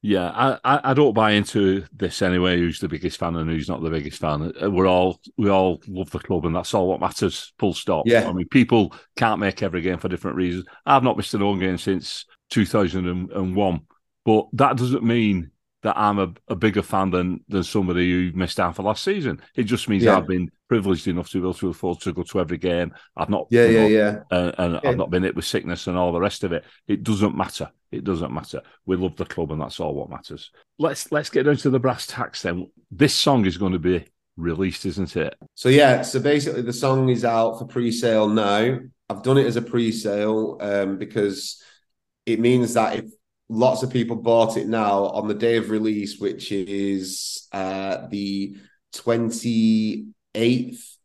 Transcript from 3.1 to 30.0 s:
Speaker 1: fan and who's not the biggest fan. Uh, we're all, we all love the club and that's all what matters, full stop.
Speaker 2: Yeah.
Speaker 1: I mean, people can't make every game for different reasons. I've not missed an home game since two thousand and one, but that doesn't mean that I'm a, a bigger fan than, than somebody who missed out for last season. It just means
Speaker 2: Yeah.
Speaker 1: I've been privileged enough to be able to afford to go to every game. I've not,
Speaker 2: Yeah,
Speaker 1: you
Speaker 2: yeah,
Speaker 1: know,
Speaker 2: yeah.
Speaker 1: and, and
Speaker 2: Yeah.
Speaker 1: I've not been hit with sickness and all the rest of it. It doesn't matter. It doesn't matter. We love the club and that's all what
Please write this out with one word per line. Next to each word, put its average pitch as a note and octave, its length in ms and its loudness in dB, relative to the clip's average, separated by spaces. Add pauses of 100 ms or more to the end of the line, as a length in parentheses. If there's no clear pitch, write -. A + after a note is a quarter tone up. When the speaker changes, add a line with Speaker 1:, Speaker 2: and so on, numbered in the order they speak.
Speaker 1:
fan E2+ 200 -4
and D#2+ 120 -4
who's D#2 180 -4
not E2 140 -6
the D#2+ 80 -4
biggest D2 320 -6
fan. D#2 400 -2
Uh, G2 80 0
we're F#2 160 2
all, F#2 340 4 (160)
we G2+ 140 2
all F#2+ 380 2
love F#2 240 -8
the F#2 80 -6
club E2+ 260 -2
and E2 100 0
that's F2 200 -4
all F#2 120 2
what F#2 140 0
matters, - 560 -4
full F#2+ 160 0
stop. E2 320 -2
Speaker 2:
Yeah. A2+ 240 4
Speaker 1:
I - 20 -4
mean, F2+ 180 -4
people A#2+ 440 4 (220)
can't A2 240 2
make G2 240 -2
every F2+ 180 -2
game F2+ 160 -2
for - 100 -6
different F2 300 -4
reasons. F2+ 280 -2 (200)
I've C#3 160 4
not B2 160 2
missed - 160 -6
an G#2 80 0
home G2+ 180 0
game F2+ 200 0
since - 460 -4 (260)
two G#2 160 2
thousand F#2 400 0
and F#2 480 -4
one, F#2 260 2 (420)
but A2 300 4
that C3 240 4
doesn't B2 260 0
mean G#2+ 460 2 (320)
that G#2+ 160 -2
I'm G#2 220 2
a, F2+ 140 -2 (140)
a G#2+ 80 -4
bigger G2+ 260 2
fan F#2+ 300 0
than, F2+ 360 -2
than F#2+ 160 -2
somebody F2+ 480 0
who F2+ 260 0
missed F2+ 220 -2
out F2 160 0
for - 80 -8
last A2+ 200 -2
season. E3+ 380 -2 (140)
It B2+ 80 -2
just A2+ 260 -2
means G#2 140 2
Speaker 2:
Yeah. G#2 140 6
Speaker 1:
I've D#2+ 100 0
been F2+ 240 -2 (160)
privileged G2 400 0
enough F2 220 -4
to F#2+ 100 -4
be F2+ 40 -2
able F#2 100 -2
to F#2 160 -4
afford E2+ 320 -6
to F#2 120 -6
go F2 100 -6
to - 160 -4
every E2+ 180 -2
game. F2 340 -2 (240)
I've - 140 -4
not, G2+ 220 -2
Speaker 2:
Yeah, A#2+ 140 6
Speaker 1:
you A2+ 60 6
Speaker 2:
yeah, A2+ 100 6
Speaker 1:
know, G#2+ 60 6
Speaker 2:
yeah. G#2 320 4 (120)
Speaker 1:
and, F2+ 260 0
and F2 260 0
Speaker 2:
Yeah. C3+ 60 0
Speaker 1:
I've B2 80 0
not E2 140 -4
been F2+ 100 2
hit F#2+ 140 -2
with F2 100 -6
sickness - 400 -4
and F2+ 100 -4
all F2+ 160 2
the E2+ 80 -2
rest G2 240 -2
of F2 100 -4
it. D#2+ 120 -6 (220)
It G2+ 160 -2
doesn't G#2+ 340 0
matter. - 320 -6 (220)
It - 120 -8
doesn't E2 300 -4
matter. - 300 -10 (240)
We F#2 80 0
love F2 200 -2
the - 100 -6
club - 260 -6
and D2+ 100 -6
that's - 180 -10
all D#2 140 -4
what C#2 160 -8